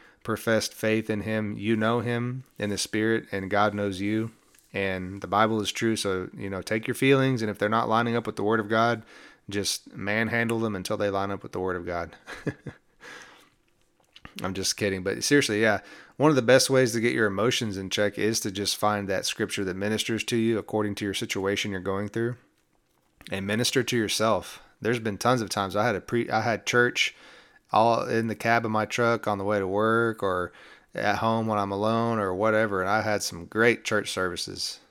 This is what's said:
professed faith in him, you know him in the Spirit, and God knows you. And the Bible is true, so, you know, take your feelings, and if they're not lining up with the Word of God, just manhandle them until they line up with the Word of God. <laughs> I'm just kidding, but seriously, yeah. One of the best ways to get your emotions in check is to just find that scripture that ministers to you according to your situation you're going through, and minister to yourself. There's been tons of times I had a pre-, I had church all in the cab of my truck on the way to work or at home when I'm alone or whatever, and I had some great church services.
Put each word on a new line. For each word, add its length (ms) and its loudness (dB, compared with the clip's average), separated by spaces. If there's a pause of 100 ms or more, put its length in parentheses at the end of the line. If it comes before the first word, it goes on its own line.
(240)
professed 500 0
faith 340 0
in 120 -2
him, 360 -2
you 200 0
know 240 2
him 420 -4 (160)
in 120 -2
the 80 -2
Spirit, 520 0
and 180 -4
God 260 2
knows 260 -2
you. 320 -2 (400)
And 480 -4
the 80 -8
Bible 340 4
is 80 -4
true, 240 0
so, 420 -2
you 140 -8
know, 120 -6
take 260 -4
your 80 -4
feelings, 460 4
and 80 0
if 80 -6
they're 100 2
not 200 2
lining 280 2
up 100 -2
with 80 -4
the 80 -4
Word 160 2
of 100 -2
God, 360 2 (460)
just 460 -4
manhandle 600 0
them 180 -2
until 220 -4
they 100 0
line 220 -2
up 120 -8
with 100 -14
the 60 -6
Word 160 -2
of 120 -8
God. 240 -6 (340)
<laughs> 100 -4 (1900)
I'm 100 -4
just 240 -4
kidding, 260 -2
but 220 -2
seriously, 380 4
yeah. 180 4 (380)
One 100 6
of 80 6
the 60 4
best 260 6
ways 240 4
to 80 -2
get 140 2
your 120 4
emotions 520 0
in 100 -6
check 300 0
is 220 0
to 100 -4
just 260 -4
find 320 0
that 160 -2
scripture 400 -4
that 100 -2
ministers 500 -2
to 120 -2
you 220 2
according 380 -2
to 100 -6
your 80 -2
situation 560 -2
you're 100 -6
going 280 -4
through, 280 -2 (960)
and 140 -4
minister 360 2
to 140 -2
yourself. 640 0 (220)
There's 160 0
been 180 -4
tons 240 2
of 80 -4
times 260 -2
I 120 2
had 100 0
a 60 -6
pre-, 260 -2
I 140 0
had 240 -2
church 500 2 (560)
all 320 4
in 220 0
the 80 -4
cab 320 2
of 40 -2
my 140 0
truck 420 0
on 120 0
the 60 -4
way 140 2
to 80 0
work 560 0
or 300 -2 (420)
at 220 0
home 300 0
when 120 0
I'm 140 -2
alone 460 0
or 160 -2
whatever, 480 2
and 80 -2
I 100 2
had 220 -2
some 240 -8
great 380 2
church 260 -2
services. 720 -6 (100)